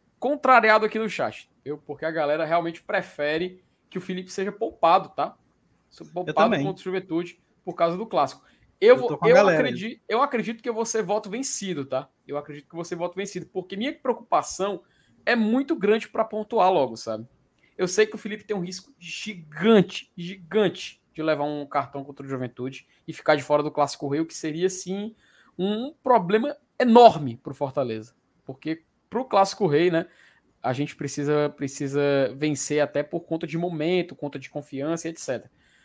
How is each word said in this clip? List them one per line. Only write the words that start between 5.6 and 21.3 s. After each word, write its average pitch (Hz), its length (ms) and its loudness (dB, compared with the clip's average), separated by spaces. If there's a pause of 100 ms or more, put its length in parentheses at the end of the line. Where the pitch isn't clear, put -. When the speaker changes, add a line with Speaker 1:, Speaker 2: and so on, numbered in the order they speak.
Speaker 1:
Seja - 200 -20
Speaker 2:
Eu - 40 -16
Speaker 1:
poupado 160 200 -6 (160)
Speaker 2:
também. 147 140 0
Speaker 1:
contra - 160 -6
o - 40 -16
Juventude 180 560 -6 (240)
por 170 100 -10
causa 170 220 0
do 220 100 -6
clássico. 147 360 -2 (380)
Eu 233 140 10
Speaker 2:
Eu 247 60 2
Speaker 1:
vou, 240 80 -2
Speaker 2:
tô 151 100 -4
com - 80 0
a - 20 6
Speaker 1:
eu 247 60 8
Speaker 2:
galera 185 240 6
aí. - 80 2
Speaker 1:
acredi-, 202 420 -8
eu 226 140 0
acredito 233 400 -4
que - 60 -8
eu 233 60 -4
vou 220 120 -4
ser 220 160 -2
voto 208 260 -4
vencido, 190 560 -6
tá? 131 240 -4 (180)
Eu 143 120 -8
acredito 147 300 -14
que - 60 -20
eu - 20 -14
vou 170 80 -8
ser 175 120 -10
voto 175 200 -6
vencido, 196 360 -8
porque 185 240 -8
minha 254 160 -4
preocupação 196 920 -4 (440)
é 233 100 2
muito 240 400 2
grande 214 320 0
pra 226 160 -2
pontuar 214 480 0
logo, 127 240 2
sabe? 113 300 -8 (500)
Eu 180 120 -2
sei 208 180 2
que - 80 -6
o 214 40 -10
Felipe 208 260 -10
tem 208 120 -6
um 185 80 -4
risco - 340 -12
gigante, 175 1160 0
gigante 180 840 -2 (100)
de 156 100 -8
levar 151 220 0